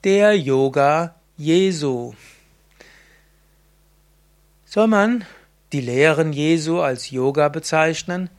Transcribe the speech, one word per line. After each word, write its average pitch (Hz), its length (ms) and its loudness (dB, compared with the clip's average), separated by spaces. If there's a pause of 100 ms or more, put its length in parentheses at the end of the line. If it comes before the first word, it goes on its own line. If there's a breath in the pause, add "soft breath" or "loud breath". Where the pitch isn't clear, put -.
Der 202 340 4
Yoga 139 760 0 (240)
Jesu. 151 720 -2 (2500 soft breath)
Soll 214 200 0
man 220 380 2 (480 loud breath)
die 143 80 -4
Lehren 147 540 0
Jesu 160 480 0
als 131 280 -4
Yoga 139 380 0
bezeichnen? 160 800 -4 (100)